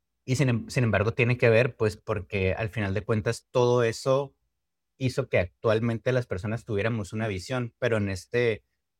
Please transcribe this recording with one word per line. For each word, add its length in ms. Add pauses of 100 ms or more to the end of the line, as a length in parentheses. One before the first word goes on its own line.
(240)
y 120
sin 140
em-, 200
sin 140
embargo, 320
tiene 240
que 100
ver, 260
pues, 220
porque 560
al 160
final 240
de 100
cuentas 460
todo 340
eso 520 (640)
hizo 300
que 100
actualmente 720
las 160
personas 380
tuviéramos 480
una 140
visión, 520
pero 180
en 120
este, 540 (360)